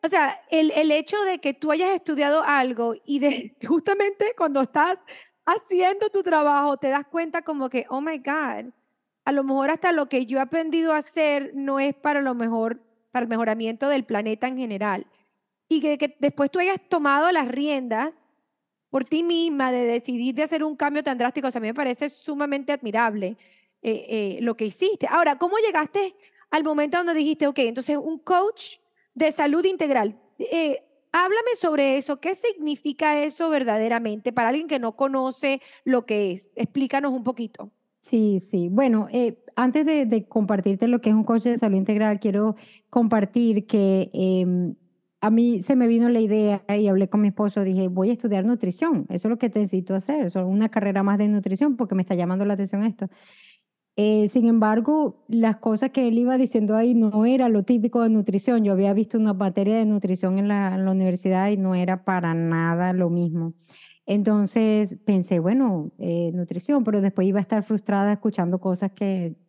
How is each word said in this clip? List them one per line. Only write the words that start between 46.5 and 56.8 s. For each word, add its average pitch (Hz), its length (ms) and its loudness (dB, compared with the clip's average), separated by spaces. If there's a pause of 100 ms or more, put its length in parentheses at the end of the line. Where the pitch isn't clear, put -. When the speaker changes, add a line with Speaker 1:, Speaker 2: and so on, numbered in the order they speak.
Speaker 2:
y 208 100 2
hablé 190 220 4
con 214 100 2
mi 208 80 4
esposo, 202 340 0
dije, 190 260 0
"Voy 190 200 0
a 247 60 2
estudiar 208 320 -2
nutrición, 233 640 0
eso 180 180 -4
es - 20 2
lo 240 80 0
que 240 120 0
necesito 190 440 -2
hacer, 269 300 -2
eso 175 160 -4
es 180 60 -2
una 208 240 0
carrera 202 320 0
más 202 160 2
de 208 100 2
nutrición 208 480 0
porque 208 180 -4
me 190 80 0
está 185 120 -2
llamando 185 320 0
la 202 80 0
atención 196 300 -2
esto". 208 220 -4 (880)
Eh, 208 320 4
sin 233 180 2
embargo, 226 840 2
las 220 280 2
cosas 226 340 -2
que 254 180 0
él 226 100 2
iba 247 200 2
diciendo 214 380 2
ahí 233 180 4